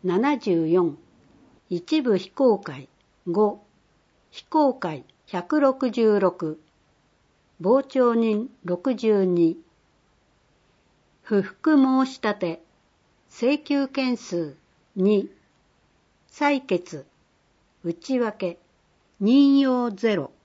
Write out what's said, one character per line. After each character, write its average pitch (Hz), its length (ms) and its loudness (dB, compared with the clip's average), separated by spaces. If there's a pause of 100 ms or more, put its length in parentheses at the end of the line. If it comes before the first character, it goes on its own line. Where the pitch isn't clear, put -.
七 226 360 0
十 165 280 -2
四。 165 300 0 (720)
一 185 320 -2
部 240 160 0
非 185 140 -6
公 247 280 2
開、 139 300 -14 (380)
五。 202 340 -2 (680)
非 - 180 -20
公 294 240 2
開、 160 320 -8 (220)
百 196 340 -2
六 262 300 0
十 220 280 2
六。 170 400 -2 (1000)
傍 226 240 2
聴 254 320 0
人、 226 340 0 (160)
六 175 300 -2
十 208 320 2
二。 170 300 2 (1700)
不 202 200 0
服 302 340 0
申 262 300 2
し - 160 -14
立 - 160 -2
て。 165 240 -6 (680)
請 277 300 -2
求 285 280 -2
件 262 300 -4
数、 165 400 -8 (380)
二。 196 340 0 (1000)
採 285 340 -2
決。 170 400 -6 (760)
内 175 360 -4
訳。 208 400 -4 (600)
任 277 380 6
用、 254 320 0
ゼ 208 260 -2
ロ。 139 140 -6 (140)